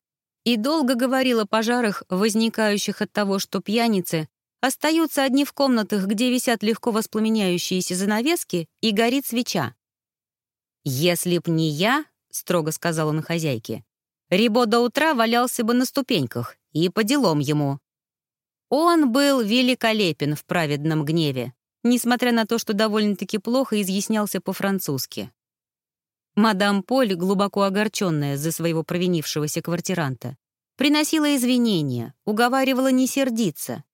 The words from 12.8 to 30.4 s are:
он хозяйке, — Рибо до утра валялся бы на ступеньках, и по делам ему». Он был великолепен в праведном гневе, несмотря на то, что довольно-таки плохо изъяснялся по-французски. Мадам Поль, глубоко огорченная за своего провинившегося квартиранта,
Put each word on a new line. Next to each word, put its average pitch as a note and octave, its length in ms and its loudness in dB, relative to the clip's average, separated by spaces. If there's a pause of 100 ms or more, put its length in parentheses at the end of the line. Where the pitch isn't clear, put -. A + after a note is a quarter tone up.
он D3+ 140 -2
хозяйке, — C3+ 640 -6 (460)
Рибо A3+ 360 4
до A3+ 140 4
утра D4 340 2
валялся A#3 500 2
бы A3+ 100 2
на B3+ 100 2
ступеньках, D#3 720 -2 (160)
и E3 160 2
по G#3+ 160 -2
делам G#3 340 2
ему». C#3+ 420 0 (920)
Он D#4 400 4
был C#4 320 4
великолепен A3 960 0
в - 80 -12
праведном D#3 600 0
гневе, C#3 500 -2 (280)
несмотря A#3+ 480 2
на A3+ 160 2
то, A#3 120 -2
что A3 140 -4
довольно-таки G#3 680 0
плохо A#3 440 -2
изъяснялся G3 580 -2
по-французски. F3+ 920 -4 (1040)
Мадам G3+ 480 2
Поль, B3 300 2
глубоко F#3+ 480 0
огорченная F#3+ 720 0
за D#3 160 -4
своего D#3+ 320 -2
провинившегося E3 760 -2
квартиранта, D#3+ 760 -6 (400)